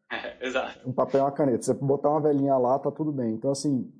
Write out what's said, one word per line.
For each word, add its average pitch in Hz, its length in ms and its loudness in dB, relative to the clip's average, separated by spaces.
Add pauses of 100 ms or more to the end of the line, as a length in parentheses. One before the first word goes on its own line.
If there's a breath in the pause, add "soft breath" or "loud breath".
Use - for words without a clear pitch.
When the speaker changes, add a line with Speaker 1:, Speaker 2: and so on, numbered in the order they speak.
(120)
Speaker 1:
É, 117 340 -10
exato. 123 420 -6
Speaker 2:
Um 127 60 -4
papel 131 280 2
e - 20 4
uma 139 80 2
caneta. 135 320 2
Você 131 100 2
botar 143 360 0
uma 151 120 2
velhinha 139 360 4
lá, 127 200 2
tá 139 140 -4
tudo 156 200 -4
bem. 120 220 -2
Então, 113 160 -4
assim, 139 500 -2